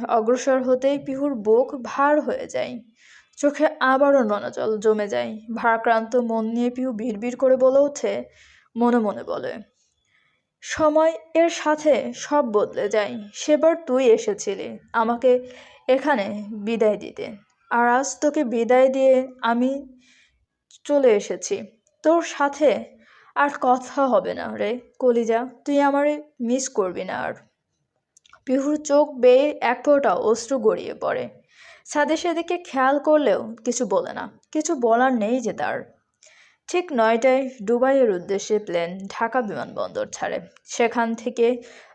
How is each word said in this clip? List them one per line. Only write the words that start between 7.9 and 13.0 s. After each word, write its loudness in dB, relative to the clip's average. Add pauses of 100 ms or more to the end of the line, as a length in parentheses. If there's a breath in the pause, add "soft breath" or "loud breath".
মনে 4
মনে -4
বলে, -6 (1080)
"সময় 2 (220)
এর 4
সাথে 0
সব -2
বদলে 0
যায়। -2 (140)